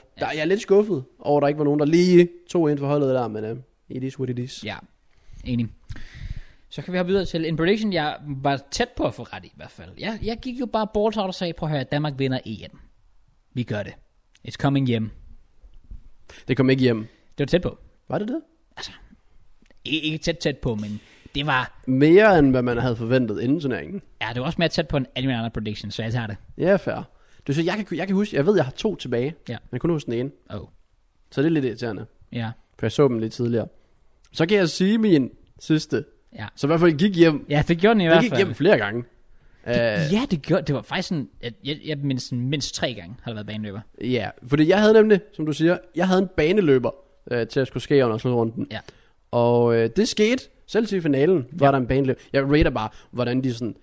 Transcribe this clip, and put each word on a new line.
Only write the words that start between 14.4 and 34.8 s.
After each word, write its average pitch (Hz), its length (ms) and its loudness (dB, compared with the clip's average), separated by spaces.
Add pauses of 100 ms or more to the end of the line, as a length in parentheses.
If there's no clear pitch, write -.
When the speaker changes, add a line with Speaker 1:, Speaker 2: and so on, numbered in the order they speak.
Speaker 1:
It's 117 80 -12
coming 139 300 0
hjem." 110 240 -2 (1400)
Speaker 2:
Det 127 80 -2
kom 131 140 4
ikke 131 100 2
hjem. 120 180 2
Speaker 1:
Det - 400 -14
var 143 80 -2
tæt 180 160 2
på. - 160 -8 (300)
Speaker 2:
Var 143 100 -4
det 208 100 -6
det? 302 120 -6 (360)
Speaker 1:
Altså, - 140 -14 (960)
ikke, 147 160 -4
ikke 156 180 -4
tæt, 165 200 -4
tæt 143 200 -4
på, 120 160 -2
men 104 260 -8 (340)
det 143 120 -4
var 127 400 -2
Speaker 2:
Mere 165 520 6
end 139 120 6
hvad 127 120 2
man 120 160 0
havde 120 180 0
forventet 117 440 0
inden 135 200 0
turneringen. 117 420 -6 (200)
Speaker 1:
Ja, 107 120 -4
det 123 60 -6
var 127 60 -4
også 160 120 -4
mere 170 100 2
tæt 156 200 -4
på - 80 -2
end 131 180 -2
alle 131 120 -4
mine 127 120 -2
andre 113 120 -4
predictions, 107 440 -8
så - 80 -6
jeg 113 100 -6
tager 117 140 -2
det. 101 100 -8 (220)
Speaker 2:
Ja, 175 180 4
fair. 123 320 -6 (380)
Du 143 60 0
siger, 165 240 -2
jeg 214 100 -6
kan, 165 120 -8
jeg 175 80 -6
kan 196 100 -2
huske, 202 200 -2
jeg 143 100 0
ved, 208 100 4
jeg 156 80 2
har 135 80 -8
to 202 240 -4
tilbage. 123 380 -4 (140)
Speaker 1:
Ja. 120 40 -10
Speaker 2:
Men - 200 -14
jeg 127 80 -6
kunne 170 120 0
huske 147 180 -4
den 117 100 -2
ene. 135 100 -6 (200)
Speaker 1:
Oh. 104 160 -14 (640)
Speaker 2:
Så - 120 -2
det 147 40 2
er 165 40 2
lidt 156 140 0
irriterende. 120 420 -6 (260)
Speaker 1:
Ja. 113 180 -8 (280)
Speaker 2:
For - 80 -4
jeg 110 60 -2
så 143 160 4
dem 120 100 -2
lidt 110 140 -4
tidligere. 117 340 -2 (640)
Så - 140 0
kan 208 120 4
jeg 180 100 2
sige 196 300 0